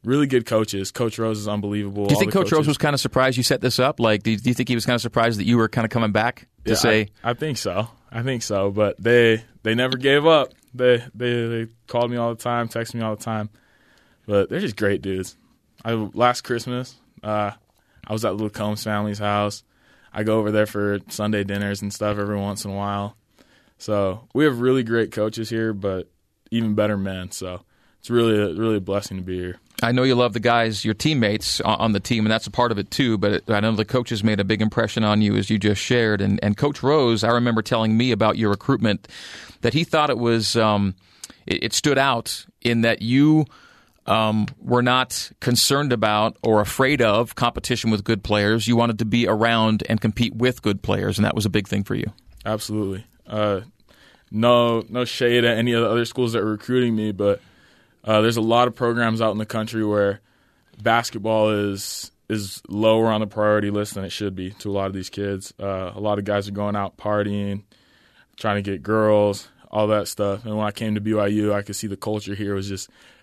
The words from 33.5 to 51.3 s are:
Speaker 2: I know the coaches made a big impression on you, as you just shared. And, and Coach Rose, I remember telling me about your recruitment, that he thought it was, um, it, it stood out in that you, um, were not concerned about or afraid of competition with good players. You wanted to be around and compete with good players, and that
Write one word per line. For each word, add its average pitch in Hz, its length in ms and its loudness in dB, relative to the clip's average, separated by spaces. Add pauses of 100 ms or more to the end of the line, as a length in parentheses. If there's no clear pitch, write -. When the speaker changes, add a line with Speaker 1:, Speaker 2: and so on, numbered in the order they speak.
Speaker 2:
I 104 100 2
know 110 120 2
the 107 120 0
coaches 113 400 -2
made 107 160 2
a 98 40 0
big 104 180 0
impression 110 420 0
on 104 160 4
you, 104 160 2
as 101 140 0
you 113 80 2
just 101 240 2
shared. 110 380 2
And, 101 220 0
and 104 140 0
Coach 143 260 -2
Rose, 123 420 2
I 110 60 2
remember 120 300 2
telling 110 360 0
me 123 140 2
about 107 280 2
your 107 120 2
recruitment, 104 580 0 (520)
that 117 140 0
he 160 100 2
thought 151 240 2
it 123 100 0
was, 117 380 0
um, 104 380 2 (520)
it, - 180 -2
it - 100 -4
stood 139 240 2
out 135 480 -2 (160)
in 117 200 2
that 117 200 2
you, 143 420 4 (640)
um, 107 400 2 (120)
were 120 240 0
not 127 480 -2 (100)
concerned 139 520 2
about 107 500 2
or 110 180 4
afraid 131 420 0
of 110 320 2
competition 120 560 -2
with 104 140 0
good 110 180 0
players. 104 460 2
You 120 80 4
wanted 117 240 0
to 120 40 0
be 117 220 2
around 110 640 2
and 110 120 2
compete 113 340 0
with 123 280 0
good 101 200 0
players, 98 360 0
and 107 60 4
that - 100 0